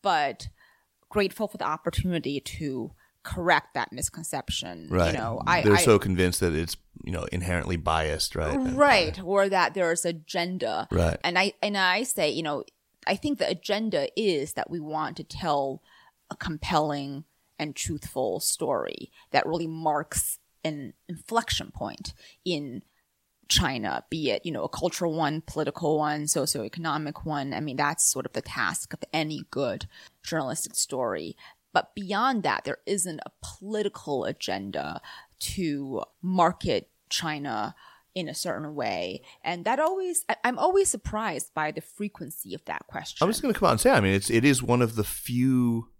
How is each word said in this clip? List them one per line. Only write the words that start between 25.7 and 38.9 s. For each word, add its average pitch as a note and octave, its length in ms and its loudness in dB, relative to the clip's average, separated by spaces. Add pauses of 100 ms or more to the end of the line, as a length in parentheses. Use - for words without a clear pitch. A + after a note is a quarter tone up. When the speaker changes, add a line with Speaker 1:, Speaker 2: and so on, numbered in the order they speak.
Speaker 1:
one, D3+ 260 0
socioeconomic D3+ 1000 -4
one. C#3+ 300 -4
I F#2 60 -4
mean, C#3+ 160 -4
that's C#3+ 280 0
sort - 220 0
of - 60 -10
the - 100 -4
task - 500 -4
of - 200 -10
any D#3 400 -2
good B2 340 -2 (380)
journalistic C#3+ 500 -4
story. G#2+ 600 -2 (380)
But - 200 2
beyond G#3 480 0
that, - 220 0
there - 220 -4
isn't F3+ 380 -2
a - 60 -12 (120)
political G3+ 840 -4
agenda F#2 760 -6 (400)
to C#3 600 -2 (180)
market F3 680 2 (200)
China C#3+ 640 -4 (400)
in F3+ 140 -6
a D#3 60 -8
certain D3+ 400 -6
way. F#2 480 -4 (200)